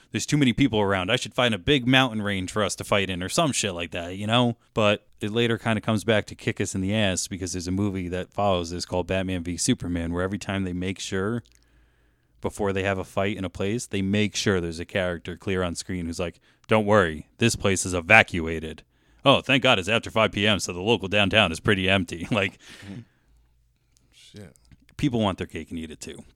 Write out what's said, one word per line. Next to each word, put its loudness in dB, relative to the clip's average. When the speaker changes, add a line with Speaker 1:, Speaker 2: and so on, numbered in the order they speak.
Speaker 1:
"There's -4
too 2
many 6
people 2
around. 0
I 2
should -8
find 2
a -2
big 0
mountain 4
range -2
for 0
us -2
to -10
fight 0
in," -6
or -4
some 0
shit -2
like -8
that, -8
you -6
know? 2
But 2
it -4
later 2
kinda 0
comes 0
back 2
to -16
kick -4
us -4
in -2
the 0
ass 0
because -6
there's -6
a -2
movie -2
that -6
follows 0
this -6
called -2
Batman -2
v -4
Superman, -2
where -2
every -4
time -4
they -4
make -6
sure, -4
before -2
they -2
have 0
a -6
fight -2
in -6
a -4
place, -4
they -4
make 0
sure 2
there's -4
a -8
character -4
clear -2
on -2
screen -6
who's -6
like, -6
"Don't 4
worry, 2
this 4
place 0
is -4
evacuated. 2
Oh, 6
thank 0
God 4
it's -2
after 0
five 2
P 0
M, 2
so -6
the -8
local 0
downtown 4
is -8
pretty 2
empty." 0
<laughs> -6
Like, 0
Speaker 2:
Shit. -20
Speaker 1:
people 0
want 0
their -8
cake -12
and -8
eat -10
it -18
too. -14